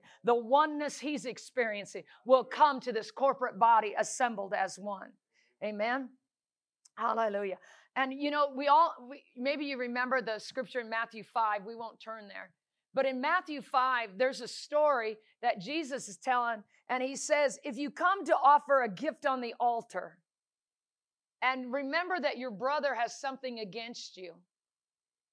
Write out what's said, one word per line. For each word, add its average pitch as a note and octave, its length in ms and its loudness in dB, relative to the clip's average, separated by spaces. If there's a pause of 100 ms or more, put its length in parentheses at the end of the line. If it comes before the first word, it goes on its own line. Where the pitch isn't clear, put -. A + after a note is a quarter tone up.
(240)
the A#3+ 120 4
oneness D4 640 2
he's C4 260 -4
experiencing, G#3 800 -6 (200)
will B3+ 200 6
come C4+ 340 4
to B3+ 140 -6
this G#3+ 180 -4
corporate B3+ 480 0
body A3 380 6
assembled G#3 560 -2
as F#3 260 -2
one. G3 320 -10 (500)
Amen? A3+ 480 -2 (840)
Hallelujah. G#3 640 -2 (360)
And, C4 180 0
you C#4+ 180 -2
know, C#4+ 240 2
we C#4+ 140 0
all, D#4 260 6 (140)
we, C#4+ 160 -16 (100)
maybe C4+ 300 -2
you C#4 120 -4
remember B3 440 -2
the G#3+ 180 -4
scripture B3 400 -8
in A3 100 -8
Matthew A3+ 340 -6
five. G#3+ 420 -2
We A#3 100 -12
won't A3+ 240 -14
turn A3 300 -14
there. F#3+ 240 -16 (400)
But C4 120 2
in C4 160 0
Matthew D#4 400 0
five, B3 560 0
there's B3 240 0
a A#3 60 -10
story C4 680 2 (240)
that A#3+ 180 0
Jesus C4 480 -6
is G3 100 -14
telling, A#3 460 0 (260)
and B3+ 140 0
he C4+ 120 -4
says, C#4+ 480 2
"If A#3+ 140 -6
you C#4+ 140 -4
come F4+ 340 0
to D#4 100 6
offer C#4 460 6
a A#3 80 0
gift B3+ 380 -4
on C4 140 0
the A#3 180 -6
altar, A3+ 600 -2 (1200)
and B3+ 320 -2
remember D#4+ 480 -2
that B3 200 -4
your B3+ 100 -8
brother C4 460 -2
has A#3 240 -4
something C4 400 -8
against A3+ 580 -12
you," F3 260 -16 (880)